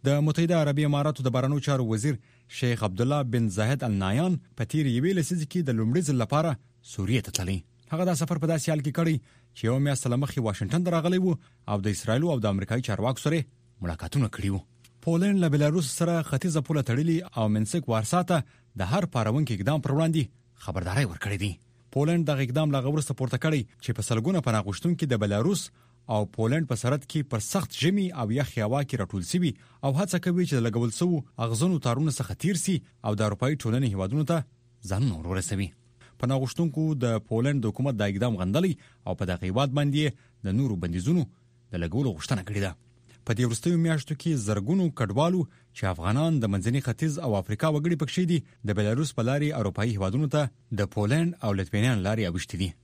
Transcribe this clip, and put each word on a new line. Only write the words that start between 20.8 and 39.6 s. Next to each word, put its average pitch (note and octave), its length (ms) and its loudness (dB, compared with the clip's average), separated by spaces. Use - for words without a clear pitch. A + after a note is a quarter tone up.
ورکړی G2 400 -4
دی. E2+ 80 -2
پولند D#3+ 340 2
دغه C#3 160 0
اقدام C#3+ 260 0
له C#3 80 2
هغه C#3 140 -2
وروسته C#3+ 260 -4
پورته C3 240 -2
کړی D#3 180 2
چې - 140 -4
په G#2+ 100 -4
سلګونه B2+ 380 0
پناه G#2+ 220 0
غوښتونکي D#3 440 -2
د A2 100 2
بلاروس A2 400 2
او G#2+ 40 4
پولند B2+ 320 0
په B2 140 -4
سرحد C3 220 0
کې D3 280 -4
پر A2 140 -2
سخت E3 340 -2
ژمي F#3+ 260 2
او A2+ 60 0
یخ C#3 220 -2
هوا A2+ 260 2
کې A#2 160 -4
راټول F#2 320 -4
سوي F3 200 2
او C#3 80 2
هڅه E3+ 340 0
کوي F3+ 220 2
چې C#3+ 80 0
د A#2 100 2
لګول A#2 320 0
سوو F3 260 0
اغزنو C#3+ 400 2
تارونو C3 320 2
څخه - 260 -6
تیر F3 180 2
سي F#3+ 140 0
او G#2+ 100 0
د G#2+ 140 2
اروپایي B2+ 340 -2
ټولنې A#2+ 320 0
هیوادونو G2 360 -2
ته E3 140 2
ځانونه G#2 260 0
ور D#2+ 140 -8
ورسوي. F#2+ 360 -2
پناه C3 240 0
غوښتونکو D#3+ 400 0
د A2+ 140 2
پولند B2+ 320 0
د G#2+ 100 0
حکومت B2+ 260 -2
دا G#2 140 2
اقدام G#2 300 0
غندلی D3 300 2
او F#2 80 -4
په G2 180 -4
دغه F#2 180 -4
هیواد C3 280 0